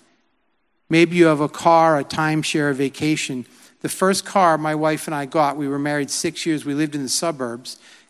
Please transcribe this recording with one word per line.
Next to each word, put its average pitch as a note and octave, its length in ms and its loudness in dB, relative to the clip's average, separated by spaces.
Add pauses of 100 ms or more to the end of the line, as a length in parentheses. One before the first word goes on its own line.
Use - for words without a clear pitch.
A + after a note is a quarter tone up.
(880)
Maybe E3 280 4
you E3+ 100 6
have D3+ 160 2
a D3 80 0
car, E3 480 4
a C3+ 60 -4
timeshare, D#3 680 -2
a C3+ 40 -2
vacation. C#3 680 -4 (380)
The D#3+ 80 -6
first F#3+ 340 0
car E3+ 320 4
my D#3 180 -2
wife D#3 320 -2
and D#3+ 80 -6
I C#3+ 120 -4
got, C#3+ 320 0
we C#3+ 100 -4
were C#3+ 100 -2
married C#3+ 300 -2
six - 380 -6
years, D3+ 180 -2
we C#3+ 80 -4
lived D3+ 220 -2
in C#3+ 80 -6
the B2 80 -6
suburbs, C3 680 -6 (340)